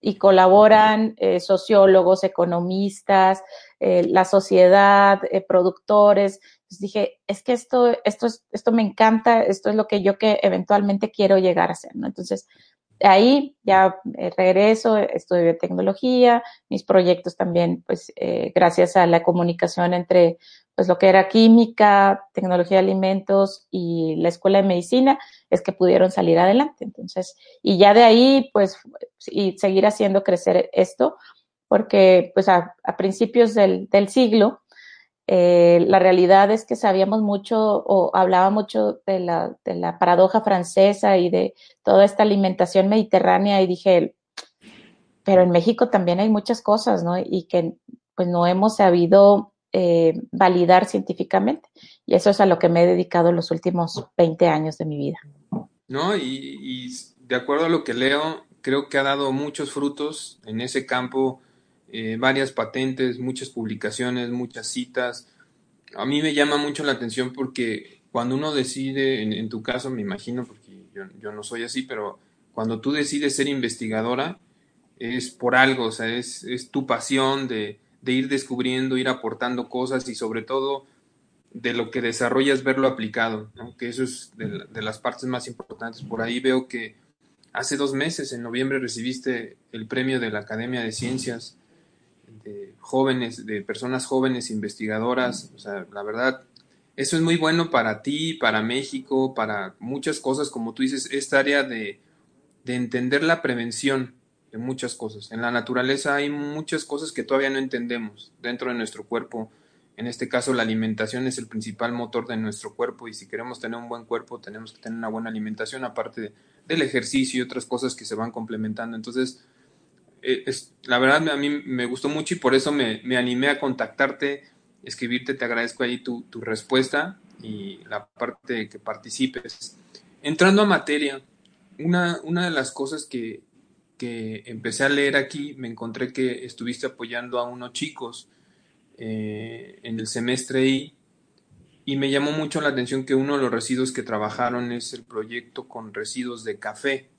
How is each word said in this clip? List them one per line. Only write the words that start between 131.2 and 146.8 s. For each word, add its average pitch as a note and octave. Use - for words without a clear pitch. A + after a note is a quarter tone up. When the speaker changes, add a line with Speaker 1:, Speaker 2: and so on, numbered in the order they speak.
Speaker 2:
una, E3+
una F3
de F3
las C3
cosas C#3
que, A2+
que A2+
empecé A2+
a C#3
leer C#3+
aquí, C#3+
me B2+
encontré A#2
que B2+
estuviste B2
apoyando A#2+
a A#2+
unos B2
chicos, C3
eh, A2
en A2+
el A2
semestre C3
I, C3+
y C#3
me C#3
llamó C#3+
mucho D#3
la D3+
atención C3
que C3+
uno C#3
de C#3
los A#2+
residuos B2+
que B2
trabajaron A#2+
es A#2+
el A#2
proyecto A#2
con A2
residuos A#2
de G#2
café. C3